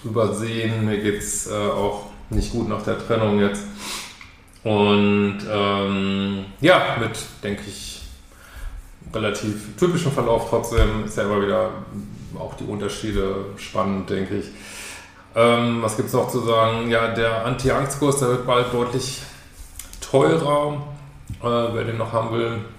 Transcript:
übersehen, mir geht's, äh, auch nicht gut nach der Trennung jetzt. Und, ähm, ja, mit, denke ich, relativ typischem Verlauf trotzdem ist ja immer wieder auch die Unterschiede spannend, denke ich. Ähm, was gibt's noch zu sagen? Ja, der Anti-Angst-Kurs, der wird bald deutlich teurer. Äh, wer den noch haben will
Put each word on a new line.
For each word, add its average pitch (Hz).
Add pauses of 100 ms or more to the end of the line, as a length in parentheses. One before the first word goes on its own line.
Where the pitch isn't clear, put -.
übersehen, 110
mir 107
geht's, -
äh, 101
auch 101 (240)
nicht 104
gut 110
nach 104
der 101
Trennung 107
jetzt. 101 (1000)
Und, 104 (140)
ähm, 98 (160)
ja, 156
mit, 113 (320)
denke 101
ich, - (1120)
relativ 107
typischem 170
Verlauf 117
trotzdem 107
ist -
ja 110
immer 101
wieder 101 (680)
auch -
die -
Unterschiede 101 (120)
spannend, 95
denke 98
ich. 104 (880)
Ähm, 117
was 107
gibt's -
noch 123
zu 127
sagen? 113
Ja, 113
der 113
Anti-Angst-Kurs, 135
der 127
wird 123
bald 123
deutlich 120 (800)
teurer. 147 (600)
Äh, 117
wer 113
den 113
noch 110
haben 113
will 117 (180)